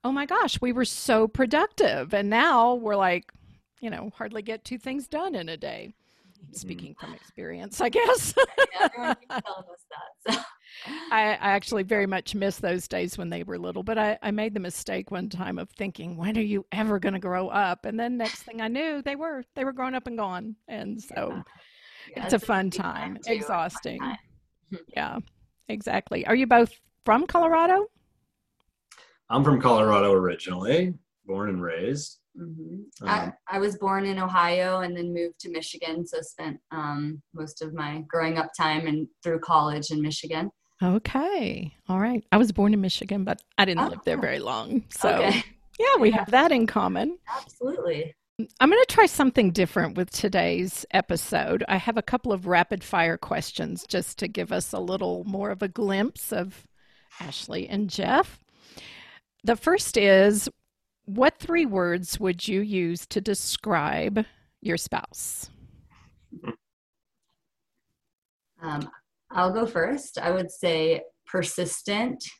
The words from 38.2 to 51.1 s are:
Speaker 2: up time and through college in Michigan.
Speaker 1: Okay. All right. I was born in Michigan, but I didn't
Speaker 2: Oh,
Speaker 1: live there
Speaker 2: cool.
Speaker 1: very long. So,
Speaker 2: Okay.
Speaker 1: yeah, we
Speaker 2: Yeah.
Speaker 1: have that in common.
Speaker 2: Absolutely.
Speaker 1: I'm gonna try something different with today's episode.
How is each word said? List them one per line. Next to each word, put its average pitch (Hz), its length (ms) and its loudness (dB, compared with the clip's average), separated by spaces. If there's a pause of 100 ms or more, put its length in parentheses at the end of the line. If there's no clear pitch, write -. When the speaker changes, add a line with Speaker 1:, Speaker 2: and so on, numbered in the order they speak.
Speaker 2:
up 160 180 -4
time 156 320 0
and 151 220 -2 (160)
through 165 160 0
college 151 500 2
in 151 120 0
Michigan. 160 480 -4 (320)
Speaker 1:
Okay. 226 920 0 (140)
All 185 100 0
right. 220 320 0
I 185 60 6
was 214 160 6
born 208 220 4
in 202 80 2
Michigan, 190 420 -2
but - 160 -4 (160)
I 202 80 6
didn't 175 160 0
Speaker 2:
Oh, - 80 2
Speaker 1:
live - 160 -8
there 160 120 2
Speaker 2:
cool. - 60 -2
Speaker 1:
very - 160 0
long. 220 520 -2
So, - 240 0
Speaker 2:
Okay. 196 280 2 (360)
Speaker 1:
yeah, 508 200 6
we 226 120 8
Speaker 2:
Yeah. 220 80 2
Speaker 1:
have 208 140 -2
that 302 200 6
in 233 140 6
common. 202 500 0 (180)
Speaker 2:
Absolutely. - 800 -4 (460)
Speaker 1:
I'm 269 80 8
gonna 453 180 8
try 427 200 8
something 254 440 4
different 175 460 0
with 180 140 -2
today's 180 800 0
episode. 185 800 0